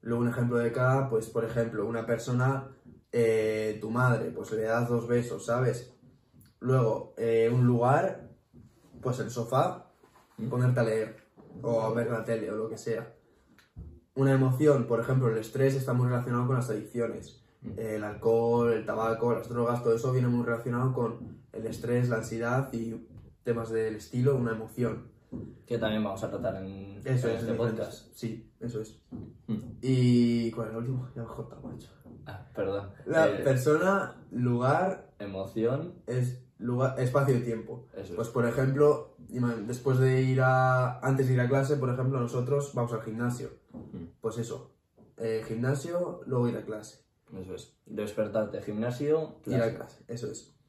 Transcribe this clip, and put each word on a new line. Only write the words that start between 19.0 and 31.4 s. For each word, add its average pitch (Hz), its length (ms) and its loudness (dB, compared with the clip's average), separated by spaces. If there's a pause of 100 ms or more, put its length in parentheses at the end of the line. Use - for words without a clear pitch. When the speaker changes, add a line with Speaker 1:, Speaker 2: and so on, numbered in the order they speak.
Speaker 1:
las 113 160 -2
drogas, 120 340 0
todo 117 120 4
eso 123 180 0
viene 127 160 4
muy 120 160 2
relacionado 120 480 -2
con 117 460 -4 (140)
el 110 140 -8
estrés, 120 420 0
la 117 80 0
ansiedad 117 560 -2
y 113 340 -6 (380)
temas 113 260 -2
del 110 260 0
estilo, 123 400 2
una 117 160 0
emoción. - 640 -6 (500)
Speaker 2:
Que 120 120 -4
también 107 240 0
vamos 98 220 -4
a 98 60 -4
tratar 95 340 -4
en, 98 400 -12
Speaker 1:
Eso 127 240 2
Speaker 2:
en 110 60 0
Speaker 1:
es, 120 60 -4
Speaker 2:
este 113 100 -4
Speaker 1:
en 117 80 0
Speaker 2:
podcast. 110 560 -4
Speaker 1:
Sí, - 360 -10 (100)
eso 120 200 -6
es. - 200 -12 (460)
Speaker 2:
Mm. 107 100 -4 (260)
Speaker 1:
¿Y 120 680 4
cuál 113 160 -6
es 110 40 -10
el 113 60 -6
último? 123 360 -6
Ya 117 80 -8
me 113 80 -10
he - 40 -12
cortado, - 280 -12